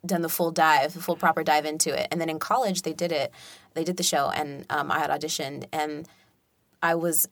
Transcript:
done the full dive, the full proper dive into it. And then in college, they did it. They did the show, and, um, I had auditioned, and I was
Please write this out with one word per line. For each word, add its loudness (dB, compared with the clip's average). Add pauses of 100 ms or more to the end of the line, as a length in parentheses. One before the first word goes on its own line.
done 0
the -2
full 0
dive, 4
the -10
full -2
proper 2
dive 4
into -2
it. -2
And -2
then -2
in -4
college, 0
they -4
did -2
it. -2 (400)
They -2
did -2
the -2
show, 2
and, -4
um, -2
I 2
had 0
auditioned, -4
and -4 (760)
I 2
was 0